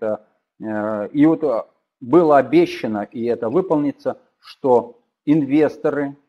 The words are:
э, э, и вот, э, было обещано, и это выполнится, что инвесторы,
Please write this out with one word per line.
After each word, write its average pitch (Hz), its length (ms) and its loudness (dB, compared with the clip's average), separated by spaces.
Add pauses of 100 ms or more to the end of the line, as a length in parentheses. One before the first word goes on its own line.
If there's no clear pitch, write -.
э, 110 160 -4 (420)
э, 107 520 -6
и 143 140 2
вот, 160 180 0
э, 117 200 -2 (360)
было 151 380 4
обещано, 127 720 0
и 113 140 -10
это 117 240 -2
выполнится, 147 680 -4 (220)
что - 580 0 (260)
инвесторы, 143 920 0 (120)